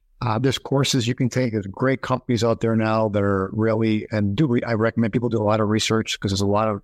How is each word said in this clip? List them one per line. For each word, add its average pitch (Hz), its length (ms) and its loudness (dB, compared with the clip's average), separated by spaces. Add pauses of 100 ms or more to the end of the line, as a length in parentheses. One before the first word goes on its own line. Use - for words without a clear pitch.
(220)
uh, 110 180 -2
there's 127 180 0
courses 131 520 0
you 127 60 -2
can 131 120 0
take. 123 240 -2
There's 104 160 -2
great 127 340 -2
companies 123 440 -2
out 113 160 0
there 113 160 2
now 110 320 2
that 101 140 0
are 98 300 2
really, 110 580 0
and 104 260 0
do 156 100 2
re-, 120 160 0
I 117 120 -2
recommend 113 360 0
people 120 180 -2
do 113 120 0
a - 20 0
lot 107 160 2
of 107 80 2
research 110 540 0
'cause 101 100 -2
there's 95 100 -2
a 101 60 0
lot 104 220 2
of 101 140 -4